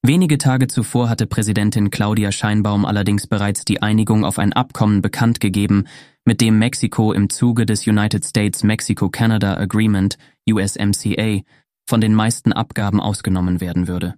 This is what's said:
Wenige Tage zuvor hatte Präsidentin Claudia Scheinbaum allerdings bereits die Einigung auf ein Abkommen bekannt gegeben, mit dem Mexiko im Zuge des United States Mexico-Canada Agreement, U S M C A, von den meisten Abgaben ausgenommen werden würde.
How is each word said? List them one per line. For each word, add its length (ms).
Wenige 340
Tage 300
zuvor 420
hatte 180
Präsidentin 640
Claudia 400
Scheinbaum 540
allerdings 420
bereits 380
die 160
Einigung 460
auf 120
ein 140
Abkommen 480
bekannt 400
gegeben, 480
mit 160
dem 160
Mexiko 540
im 180
Zuge 340
des 220
United 380
States 380
Mexico-Canada 960
Agreement, 600
U 100
S 180
M 180
C 240
A, 240
von 140
den 120
meisten 380
Abgaben 480
ausgenommen 600
werden 280
würde. 300